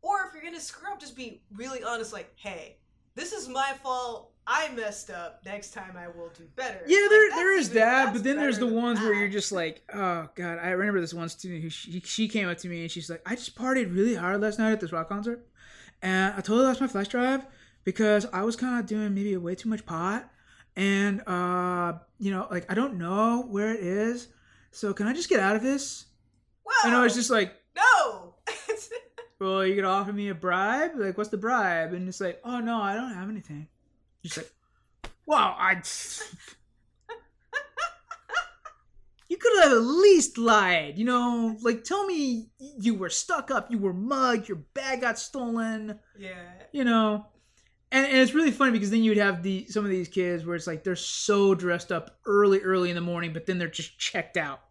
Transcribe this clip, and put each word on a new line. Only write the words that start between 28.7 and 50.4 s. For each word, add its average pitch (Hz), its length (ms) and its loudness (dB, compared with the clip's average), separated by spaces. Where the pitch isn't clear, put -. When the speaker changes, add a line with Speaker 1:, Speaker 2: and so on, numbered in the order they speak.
Speaker 2:
"Well, 190 220 0
are 190 40 2
you 190 100 2
gonna 190 180 0
offer 196 200 -2
me 202 160 -4
a 190 60 -4
bribe? 196 600 0
Like, 196 220 -2
what's 214 120 -2
the 214 80 -4
bribe?" 190 560 0
And 180 140 -6
it's 185 140 -8
like, 175 240 -4
"Oh, 247 140 -6
no, 226 220 -2
I 196 140 -2
don't 240 180 -6
have 185 160 -10
anything." 156 380 -12
Just 165 140 -10
like, - 140 -14
"Wow, 233 340 2
I, 190 140 2
<laughs> 180 100 -4
you 359 80 -2
could 427 260 8
have 285 80 8
at 226 100 6
least 339 560 8
lied, 185 600 4
you 220 80 -2
know? 240 560 0
Like, 233 220 0
tell 403 220 -2
me 269 440 -2
you 262 360 -2
were 185 140 -4
stuck - 420 -4
up, 240 200 -2
you 233 80 -2
were 196 140 0
mugged, 240 540 0
your 190 100 -6
bag 262 280 -4
got 175 160 0
stolen." 226 840 -6
Speaker 1:
Yeah. 185 240 -14
Speaker 2:
You 285 120 -2
know? 220 440 2
And, 269 160 4
and 269 100 4
it's 262 160 6
really 311 180 4
funny 262 200 4
because 208 180 0
then 226 140 4
you 226 80 6
would 208 80 4
have 190 240 2
the, 190 240 -4
some 208 180 -2
of 202 60 -2
these 185 160 -2
kids 175 380 -2